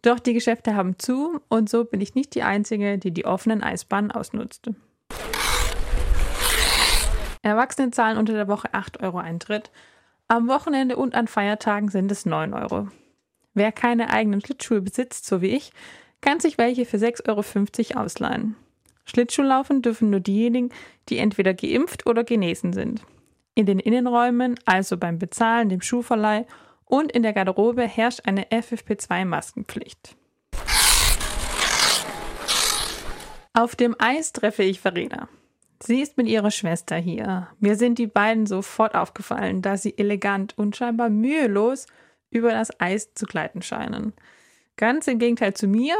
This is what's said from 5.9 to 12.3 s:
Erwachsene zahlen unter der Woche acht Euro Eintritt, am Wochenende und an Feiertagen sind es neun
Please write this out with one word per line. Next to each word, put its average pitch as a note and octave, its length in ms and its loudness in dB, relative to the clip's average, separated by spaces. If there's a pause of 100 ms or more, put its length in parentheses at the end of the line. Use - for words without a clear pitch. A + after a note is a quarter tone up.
Erwachsene A#3+ 500 2
zahlen A3 260 2
unter A3 140 2
der G#3 160 -2
Woche G3+ 260 -4
acht - 260 -6
Euro F3+ 180 -4
Eintritt, E3+ 520 -6 (580)
am A#3 180 2
Wochenende C4+ 500 2
und C4 180 -2
an A#3 120 2
Feiertagen G#3 640 0
sind G3 240 0
es - 140 -6
neun D#3+ 280 -2